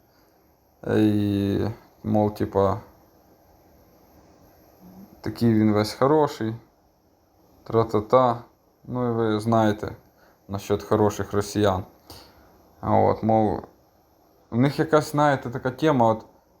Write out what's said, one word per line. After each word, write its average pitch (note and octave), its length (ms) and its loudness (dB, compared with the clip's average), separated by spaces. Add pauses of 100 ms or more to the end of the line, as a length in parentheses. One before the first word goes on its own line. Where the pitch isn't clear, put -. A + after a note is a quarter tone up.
(880)
Е, G#2+ 120 2
і, G2+ 680 0 (340)
мов, G#2+ 320 0
типа, G2 440 0 (2500)
такий A2+ 280 0
він G#2+ 200 4
весь G#2+ 200 0
хороший. C3+ 600 0 (1080)
Тра-та-та. A#2 800 0 (400)
Ну, B2 260 -6
і - 20 -2
ви A2+ 280 0
знаєте A2 560 0 (520)
насчет G2+ 360 -4
хороших G#2 500 0
росіян. G2+ 500 0 (960)
А G#2+ 160 0
от, G2+ 260 2
мов, A2 400 0 (880)
у A2+ 60 -4
них C#3 220 0
якась, D#3 320 2
знаєте, D3 380 0
така B2 220 -6
тема, C#3+ 360 0
от, A2 180 0 (360)